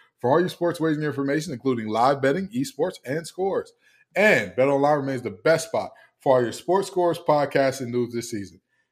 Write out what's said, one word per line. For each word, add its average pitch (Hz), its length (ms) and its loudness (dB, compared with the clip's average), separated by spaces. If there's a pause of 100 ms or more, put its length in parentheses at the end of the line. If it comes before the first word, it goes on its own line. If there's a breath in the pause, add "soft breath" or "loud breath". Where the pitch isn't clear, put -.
(200 soft breath)
for 120 100 0
all 151 100 4
your 180 100 0
sports 170 300 -4
wagering 151 260 0
information, 143 460 -2
including 117 360 -2
live 127 340 2
betting, 151 340 0
esports, 139 500 -4
and 156 220 -6
scores. 180 460 -4 (420 soft breath)
And 147 400 4
BetOnline 139 460 2
remains 135 220 -4
the 110 80 -6
best 156 380 0
spot 98 220 -4 (280 soft breath)
for 135 180 4
all 123 60 4
your 110 100 -2
sports 190 340 -2
scores, 170 320 0
podcasts, 139 600 0
and 120 100 -6
news 120 220 -2
this 117 180 -6
season. 101 300 -10 (300)